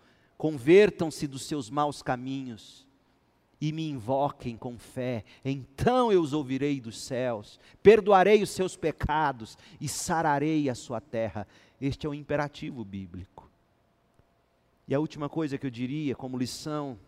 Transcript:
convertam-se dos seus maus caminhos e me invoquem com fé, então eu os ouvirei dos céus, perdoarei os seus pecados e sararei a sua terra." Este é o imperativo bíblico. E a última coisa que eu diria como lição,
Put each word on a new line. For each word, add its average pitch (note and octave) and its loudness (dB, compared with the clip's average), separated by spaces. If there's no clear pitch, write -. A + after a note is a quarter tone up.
convertam-se D#3+ 4
dos C3 -12
seus C#3+ -6
maus D3 -2
caminhos B2+ -6
e D3+ -2
me D#3+ -4
invoquem C3 -2
com A#2+ -12
fé, B2 -6
então G#3+ 2
eu F3+ 6
os C#3+ -2
ouvirei C#3 -2
dos A2+ -12
céus, B2 -6
perdoarei G3+ 8
os F#3 -2
seus F#3 -4
pecados C#3+ -2
e D3+ -6
sararei D#3 0
a A#2+ -4
sua A2+ -8
terra." A2 -6
Este C#3 -4
é - -4
o C#3+ -6
imperativo C#3+ -6
bíblico. F#2 -14
E C3+ -2
a C#3+ 2
última D3+ -6
coisa C#3+ -4
que C#3 -8
eu B2 -4
diria B2+ -4
como B2+ -10
lição, C#3 -6